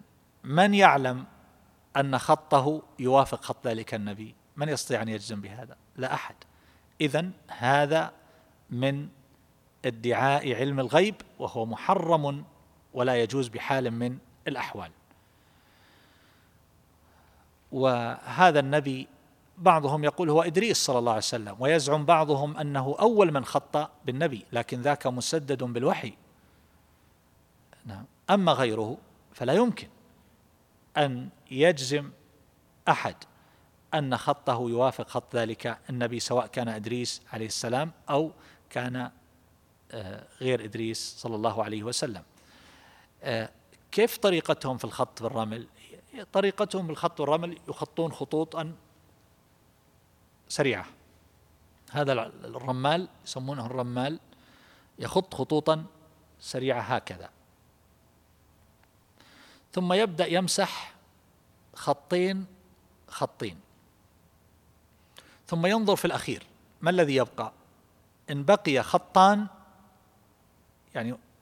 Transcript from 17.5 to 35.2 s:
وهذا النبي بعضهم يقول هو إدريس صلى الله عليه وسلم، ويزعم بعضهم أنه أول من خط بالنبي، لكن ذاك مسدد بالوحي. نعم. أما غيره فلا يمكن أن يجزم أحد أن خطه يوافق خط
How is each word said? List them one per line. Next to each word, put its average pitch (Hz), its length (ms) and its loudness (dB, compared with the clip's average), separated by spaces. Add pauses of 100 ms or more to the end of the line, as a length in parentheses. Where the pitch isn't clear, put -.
وهذا 131 880 4
النبي 139 480 -2 (500)
بعضهم 156 460 4
يقول 151 260 0
هو 151 120 6
إدريس 180 440 0
صلى 127 140 2
الله 120 120 2
عليه 110 80 0
وسلم، 104 400 -6
ويزعم 147 460 2
بعضهم 147 520 2
أنه 143 420 -4
أول 208 320 6
من 139 140 0
خط - 460 -2 (140)
بالنبي، 131 480 -4
لكن 123 280 -4
ذاك 139 260 0
مسدد 135 560 -2
بالوحي. 120 500 -2 (1700)
نعم. 104 200 -14 (240)
أما 185 220 4
غيره 117 460 0 (360)
فلا 127 200 0
يمكن 226 340 2 (1120)
أن 131 320 0 (220)
يجزم 143 600 2 (800)
أحد 117 260 0 (800)
أن 135 240 0
خطه 123 520 -2
يوافق 120 380 0
خط - 280 -8